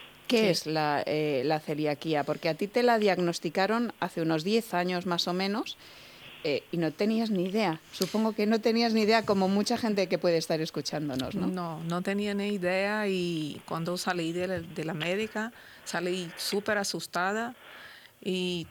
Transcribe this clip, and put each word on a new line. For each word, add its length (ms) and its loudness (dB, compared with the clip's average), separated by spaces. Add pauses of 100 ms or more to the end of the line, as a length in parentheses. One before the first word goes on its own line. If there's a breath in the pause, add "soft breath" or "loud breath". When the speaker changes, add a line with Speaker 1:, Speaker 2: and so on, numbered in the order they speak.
(280 loud breath)
Speaker 1:
¿Qué 120 4
Speaker 2:
Sí. 80 6
Speaker 1:
es 180 2
la, 400 2
eh, 400 2
la 120 2
celiaquía? 640 0
Porque 280 -2
a 40 2
ti 140 -4
te 140 2
la 160 6
diagnosticaron 1000 2
hace 240 -4
unos 220 2
diez 300 0
años 320 0
más 200 0
o 60 0
menos, 440 -2 (680 loud breath)
eh, 260 0
y 60 -4
no 160 0
tenías 380 0
ni 160 2
idea. 340 0 (120)
Supongo 420 0
que 120 2
no 140 4
tenías 320 2
ni 100 4
idea, 220 4
como 240 4
mucha 300 2
gente 280 0
que 120 0
puede 180 4
estar 240 0
escuchándonos, 720 -4
¿no? 140 -2
Speaker 2:
No, 340 -4
no 200 -2
tenía 320 -2
ni 140 -2
idea, 600 0
y 580 -2
cuando 300 -4
salí 360 0
de 140 -2
la, 140 -2
de 240 -8
la 100 -4
médica, 560 -2 (340 loud breath)
salí 520 -4
súper 420 -2
asustada 800 -2 (640 loud breath)
y 500 -2